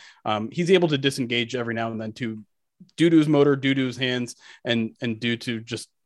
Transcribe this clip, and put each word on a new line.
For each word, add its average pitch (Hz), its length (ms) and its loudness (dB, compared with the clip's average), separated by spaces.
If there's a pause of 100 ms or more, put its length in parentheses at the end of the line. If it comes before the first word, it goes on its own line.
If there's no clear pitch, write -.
(240)
um, 110 280 -2
he's 170 200 0
able 175 180 6
to 147 80 0
disengage 123 580 -2
every 117 180 -4
now 113 180 -4
and 110 80 -8
then 110 140 -8
too, 110 320 -8 (500)
due 165 140 4
to 165 80 6
his 151 100 6
motor, 143 280 6
due 135 180 0
to 131 120 0
his 120 120 -6
hands, 123 380 -2 (280)
and, 117 380 -2
and 113 180 -4
due 120 180 0
to 117 220 -6
just 113 300 -10 (160)